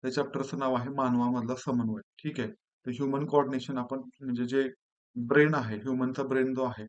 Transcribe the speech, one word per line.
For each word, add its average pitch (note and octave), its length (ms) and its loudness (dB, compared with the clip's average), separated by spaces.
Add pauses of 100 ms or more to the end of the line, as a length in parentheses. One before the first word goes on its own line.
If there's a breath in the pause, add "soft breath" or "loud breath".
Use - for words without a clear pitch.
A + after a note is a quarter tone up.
त्या B2+ 100 -4
चॅप्टरचं C#3 480 -4
नाव C3 140 0
आहे B2 160 -2
मानवामधला B2 640 2
समन्वय. A#2 460 -2
ठीक - 380 -8
आहे, A2 120 -2
तर - 400 -12
ह्युमन C#3 340 -2
कोऑर्डिनेशन C3+ 520 2
आपण, B2+ 200 -4
म्हणजे B2 480 -4
जे C3 240 2 (580)
ब्रेन D3+ 280 6
आहे, A2+ 220 -2
ह्युमनचा B2+ 460 -2
ब्रेन C3 300 0
जो B2+ 100 -2
आहे B2+ 260 -6